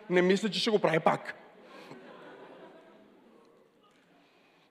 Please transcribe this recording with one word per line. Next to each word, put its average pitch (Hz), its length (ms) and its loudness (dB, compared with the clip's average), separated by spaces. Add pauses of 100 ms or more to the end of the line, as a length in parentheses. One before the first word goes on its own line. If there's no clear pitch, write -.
(100)
не 180 120 4
мисля, 196 280 2
че 175 100 -6
ще 240 100 -2
го 214 80 2
прави 160 220 0
пак. - 340 -2 (3250)